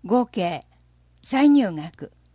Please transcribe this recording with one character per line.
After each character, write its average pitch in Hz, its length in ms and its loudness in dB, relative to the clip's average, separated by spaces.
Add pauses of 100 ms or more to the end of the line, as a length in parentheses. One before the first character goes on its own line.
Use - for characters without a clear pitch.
合 240 220 0
計、 175 400 -6 (560)
歳 277 280 2
入 277 200 4
額、 156 420 -14 (240)